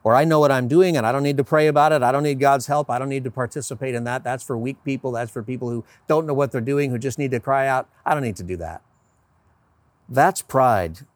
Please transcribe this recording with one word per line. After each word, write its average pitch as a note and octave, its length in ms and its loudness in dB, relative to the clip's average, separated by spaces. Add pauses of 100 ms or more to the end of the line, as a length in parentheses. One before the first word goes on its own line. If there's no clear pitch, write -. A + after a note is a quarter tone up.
Or, A2+ 100 4
"I C#3 100 4
know D#3+ 140 4
what D3 140 6
I'm B2+ 160 0
doing E3+ 280 4
and A2+ 100 0
I A#2 60 2
don't C#3 100 0
need C#3+ 160 0
to C#3 60 0
pray D3+ 220 2
about D3+ 260 4
it. D3 100 2
I B2 100 4
don't C#3 100 0
need C#3+ 160 -2
God's C#3 280 2
help. D3 240 -2
I A#2+ 80 -2
don't C3+ 100 -4
need C3+ 160 -4
to B2+ 60 -8
participate B2+ 640 -6
in A#2+ 100 -4
that. B2 180 -4
That's B2 220 -6
for B2 140 -6
weak C3 260 -6
people. C3+ 280 -4
That's A#2 180 -6
for A#2+ 120 -10
people B2 280 -8
who A#2 140 -6 (220)
don't D#3+ 200 2
know D3+ 80 -2
what C#3 180 0
they're B2+ 80 -4
doing, C#3 300 -2
who B2 80 -4
just B2 200 -6
need C#3 120 -4
to B2 100 -2
cry C3+ 260 0
out. C3 220 -2 (160)
I - 100 0
don't D3 80 0
need A2 140 -4
to - 80 -12
do F2+ 140 -6
that." D#2+ 240 -12 (1300)
That's D3 340 2
pride. A2 720 0